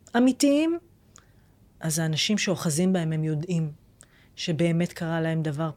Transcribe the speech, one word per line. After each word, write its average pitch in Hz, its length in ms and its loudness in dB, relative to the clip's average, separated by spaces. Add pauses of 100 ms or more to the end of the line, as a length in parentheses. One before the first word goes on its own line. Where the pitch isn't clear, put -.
(180)
אמיתיים, 285 600 4 (1000)
אז 160 200 -2
האנשים 160 380 0
שאוחזים 180 560 0
בהם, 165 180 0
הם 156 120 -2
יודעים 156 480 -2 (640)
שבאמת 170 580 0
קרה 165 280 -4
להם 160 200 0
דבר 156 360 -2